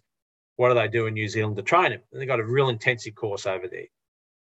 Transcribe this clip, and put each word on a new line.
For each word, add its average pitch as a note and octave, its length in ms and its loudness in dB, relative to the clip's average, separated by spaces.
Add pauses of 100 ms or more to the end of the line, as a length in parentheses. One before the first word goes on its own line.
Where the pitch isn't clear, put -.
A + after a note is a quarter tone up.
(560)
what B2 140 4
do B2 40 6
they A2 140 2
do A2+ 180 0
in A2 80 -4
New G#2+ 140 -2
Zealand G#2+ 280 -2
to G2 60 -6
train E3+ 300 4
them? F#2+ 180 -10
And C3 100 -10
they C3+ 60 -6
got B2 140 0
a A2 40 -2
real C3 240 2
intensive A#2 460 -2
course G2+ 320 -6
over F#2 220 -4
there. - 180 -12 (560)